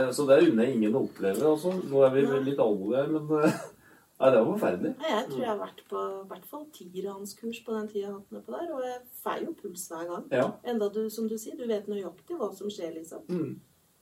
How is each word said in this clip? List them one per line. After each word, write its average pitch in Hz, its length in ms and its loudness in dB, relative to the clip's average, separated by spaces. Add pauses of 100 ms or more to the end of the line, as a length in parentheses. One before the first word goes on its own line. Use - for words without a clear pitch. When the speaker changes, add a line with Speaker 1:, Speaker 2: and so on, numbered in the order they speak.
(140)
Speaker 1:
så 143 140 0
det 139 120 10 (100)
unner 117 160 6
jeg 135 100 2
ingen 107 180 2
å 135 140 2
oppleve, 95 340 -2
altså. 156 300 2 (160)
Nå 139 180 6
er 131 80 6
vi 139 120 4
Speaker 2:
Nei. 135 180 2
Speaker 1:
litt 139 140 -2
alvorlige 110 420 2
her, 151 80 0
men, 151 220 -2 (120)
eh, 160 140 4 (320)
<laughs> - 320 -14
nei, - 100 8
det 110 120 6
var 165 100 2
forferdelig. 220 460 -2
Speaker 2:
Nei, 311 100 -6
jeg 220 200 0
tror - 120 -6
jeg 240 80 -4
har 214 100 -2
Speaker 1:
Mm. 185 80 -8
Speaker 2:
vært - 220 -18
på, 196 140 -6 (220)
i 196 40 -18
hvert 185 160 -16
fall 302 280 -14
ti 180 340 -12
ranskurs 202 580 -10
på 233 80 -6
den 214 160 -4
tiden 208 140 -4
jeg 202 80 -6
har 196 80 -10
hatt 202 140 -20
med 208 140 -14
på 247 60 -10
der, 320 220 -6
og 254 80 -6
jeg 247 180 -6 (240)
får - 200 -4
jo 339 100 -6
puls - 340 -12
hver 165 180 -8
gang. 175 240 -6
Speaker 1:
Ja. - 220 2 (120)
Speaker 2:
Enda 220 280 0
du, 220 180 -2
som 226 180 -6
du 220 100 -4
sier, 294 180 -12
du 247 100 -8
vet 208 220 -2
nøyaktig 202 500 -8
hva 202 160 -4
som 208 140 -8
skjer, 165 260 -8
liksom. - 320 -14
Speaker 1:
Mm. 147 340 -4 (420)